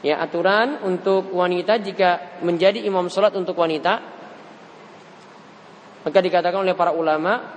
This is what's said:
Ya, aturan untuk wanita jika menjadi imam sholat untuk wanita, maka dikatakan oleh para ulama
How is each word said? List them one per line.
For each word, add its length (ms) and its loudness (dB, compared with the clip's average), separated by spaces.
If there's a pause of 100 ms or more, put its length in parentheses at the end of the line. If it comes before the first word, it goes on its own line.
Ya, 240 0
aturan 560 0
untuk 560 0
wanita 480 0
jika 560 -2
menjadi 400 2
imam 320 0
sholat 240 2
untuk 240 -2
wanita, 400 0 (2000)
maka 240 2
dikatakan 400 0
oleh 80 2
para 240 0
ulama 480 0 (120)